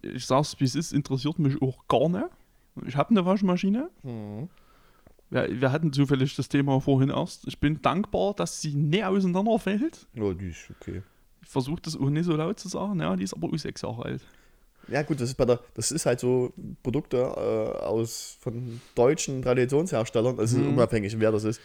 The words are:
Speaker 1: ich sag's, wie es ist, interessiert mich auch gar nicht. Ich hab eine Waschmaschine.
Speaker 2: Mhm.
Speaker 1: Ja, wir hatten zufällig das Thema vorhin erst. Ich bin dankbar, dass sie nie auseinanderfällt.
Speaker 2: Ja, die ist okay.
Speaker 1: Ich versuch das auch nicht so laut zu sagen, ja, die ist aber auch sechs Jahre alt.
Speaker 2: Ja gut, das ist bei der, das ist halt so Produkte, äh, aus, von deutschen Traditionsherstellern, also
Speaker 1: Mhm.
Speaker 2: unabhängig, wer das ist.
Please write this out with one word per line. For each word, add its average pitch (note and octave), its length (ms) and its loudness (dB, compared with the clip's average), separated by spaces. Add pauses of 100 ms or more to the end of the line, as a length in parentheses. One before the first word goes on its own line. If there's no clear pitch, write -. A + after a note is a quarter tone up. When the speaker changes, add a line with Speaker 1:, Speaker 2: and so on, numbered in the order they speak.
Speaker 1:
ich - 220 -8
sag's, C#3 320 2
wie C#3+ 60 2
es B2 100 2
ist, D#3 180 -4
interessiert C3+ 460 -2
mich C#3+ 240 2
auch C3 240 -4
gar C3+ 220 4
nicht. G3 180 -2 (600)
Ich A#2+ 100 -6
hab C#3+ 140 2
eine G3 140 6
Waschmaschine. G3 680 0 (120)
Speaker 2:
Mhm. A2 460 -10 (840)
Speaker 1:
Ja, B2+ 180 0
wir B2+ 240 0
hatten D#3+ 200 0
zufällig C#3 440 2
das C#3 120 -4
Thema C#3 320 2
vorhin C3+ 300 4
erst. - 360 -4
Ich - 140 -8
bin D3 220 0
dankbar, F#3+ 520 0
dass - 280 -6
sie D3 120 -4
nie D#3 300 2
auseinanderfällt. G3+ 1080 0
Speaker 2:
Ja, G#2 180 -2
die F2+ 160 -6
ist - 220 -14 (100)
okay. F#2 220 -10 (400)
Speaker 1:
Ich - 60 -20
versuch C#3+ 320 -4
das D#3+ 160 -8
auch C3+ 120 0
nicht D3+ 160 0
so F3 100 2
laut E3 240 -2
zu F#3 100 -14
sagen, F#3+ 320 -4
ja, E3 140 0
die F#3 100 -2
ist F#3+ 100 -6
aber E3 140 -6
auch D#3+ 100 -4
sechs - 240 -10
Jahre A#2 240 -6
alt. C3 160 -6 (680)
Speaker 2:
Ja C3+ 120 0
gut, D3 180 -2
das A#2+ 80 -2
ist C3 60 -6
bei C3+ 100 2
der, A#2+ 160 4 (140)
das - 180 -4
ist D#3+ 140 -2
halt B2 120 2
so B2 320 0 (320)
Produkte, C3 360 -2
äh, A2 680 -2
aus, - 560 -4
von A#2+ 400 -8 (140)
deutschen C#3+ 480 2
Traditionsherstellern, B2+ 960 2
also A#2 180 2
Speaker 1:
Mhm. C#3 180 2
Speaker 2:
unabhängig, A2+ 460 2
wer A2 100 6
das G#2+ 140 0
ist. A2 200 -2